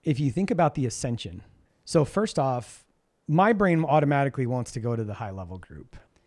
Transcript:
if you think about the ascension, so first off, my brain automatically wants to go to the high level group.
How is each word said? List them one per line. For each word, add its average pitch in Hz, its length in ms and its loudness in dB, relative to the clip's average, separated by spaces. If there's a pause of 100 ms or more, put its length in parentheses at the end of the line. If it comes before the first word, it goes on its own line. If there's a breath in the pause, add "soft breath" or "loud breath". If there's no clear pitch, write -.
if 139 160 0
you 147 100 0
think 185 220 -2
about 165 240 2
the 135 100 0
ascension, 110 560 -6 (440)
so 156 180 2
first 208 340 -2
off, 131 460 -4 (440)
my 185 260 4
brain 175 320 4
automatically 139 600 2
wants 123 280 -4
to 120 80 -6
go 120 160 -2
to 113 80 -2
the 104 80 -8
high 107 180 -10
level 92 260 -10
group. - 380 -18 (320)